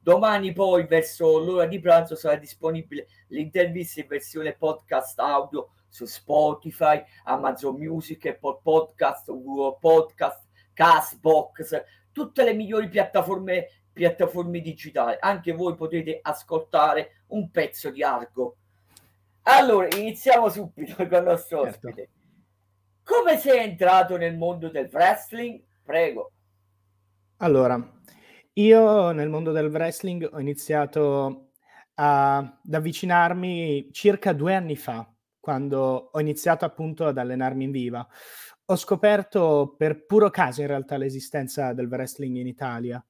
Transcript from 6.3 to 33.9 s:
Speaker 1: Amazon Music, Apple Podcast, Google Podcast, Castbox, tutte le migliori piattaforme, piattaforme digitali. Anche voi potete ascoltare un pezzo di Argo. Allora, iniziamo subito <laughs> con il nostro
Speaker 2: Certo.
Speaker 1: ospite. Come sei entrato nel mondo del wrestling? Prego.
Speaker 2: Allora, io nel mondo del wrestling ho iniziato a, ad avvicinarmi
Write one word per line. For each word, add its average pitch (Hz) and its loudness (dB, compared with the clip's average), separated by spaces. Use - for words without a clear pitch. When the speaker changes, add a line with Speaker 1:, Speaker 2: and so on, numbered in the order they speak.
Speaker 1:
Amazon 135 -4
Music, 160 -10
Apple 139 -6
Podcast, 156 0
Google 135 -6
Podcast, 160 2
Castbox, 160 2
tutte - -4
le 233 2
migliori 214 -4
piattaforme, 185 -2
piattaforme 170 -2
digitali. 156 -4
Anche 185 -2
voi 170 -4
potete 160 -6
ascoltare 156 -2
un 208 -8
pezzo 147 -6
di 135 -8
Argo. 123 -6
Allora, 240 4
iniziamo 220 2
subito 175 -10
<laughs> 175 -2
con 175 4
il 180 2
nostro 165 0
Speaker 2:
Certo. - -10
Speaker 1:
ospite. - -16
Come 349 4
sei 262 4
entrato 185 4
nel 170 -4
mondo 165 -4
del 143 -6
wrestling? 220 0
Prego. 151 -2
Speaker 2:
Allora, 127 2
io 214 6
nel 151 -2
mondo 160 -4
del 156 0
wrestling 165 -6
ho 156 -12
iniziato 143 -2
a, 139 4
ad 139 -8
avvicinarmi 170 0